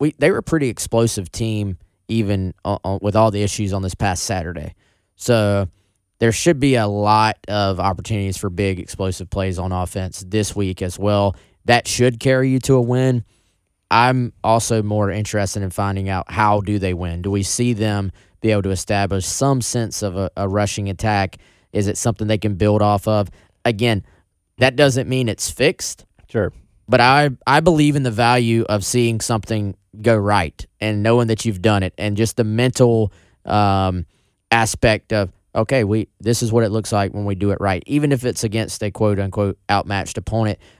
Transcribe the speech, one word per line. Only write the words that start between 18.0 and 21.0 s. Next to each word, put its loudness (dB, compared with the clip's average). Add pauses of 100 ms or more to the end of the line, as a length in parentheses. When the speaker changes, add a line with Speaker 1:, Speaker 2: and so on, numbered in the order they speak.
Speaker 1:
be 2
able 2
to -2
establish -2
some 0
sense -4
of -4
a, -4
a -2
rushing -2
attack? -2 (340)